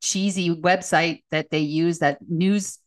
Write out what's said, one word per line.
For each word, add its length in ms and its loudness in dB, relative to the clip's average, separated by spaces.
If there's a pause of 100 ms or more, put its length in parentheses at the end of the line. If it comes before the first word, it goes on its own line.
cheesy 520 0
website 760 0
that 180 -4
they 80 -2
use 400 0
that 220 0 (100)
news 580 0